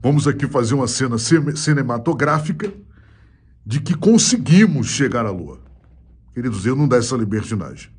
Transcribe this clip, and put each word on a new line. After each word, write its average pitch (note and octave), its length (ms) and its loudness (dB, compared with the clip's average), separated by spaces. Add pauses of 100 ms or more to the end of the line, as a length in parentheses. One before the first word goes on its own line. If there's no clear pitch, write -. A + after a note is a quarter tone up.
Vamos C#3+ 240 2
aqui C#3+ 180 0
fazer B2 300 0
uma C3 120 -2
cena A#2+ 300 -4
cine-, D#3+ 400 0
cinematográfica D3+ 1120 -2 (920)
de A#2+ 160 -4
que F3 140 -2
conseguimos F3+ 920 4
chegar A#2+ 380 -2
à G#2 60 -4
Lua. F2+ 280 -12 (720)
Queridos, A#2 360 -6
eu C3 80 0
não D3 120 2
dou B2 120 4
essa A#2+ 180 -2
libertinagem. G#2 800 -6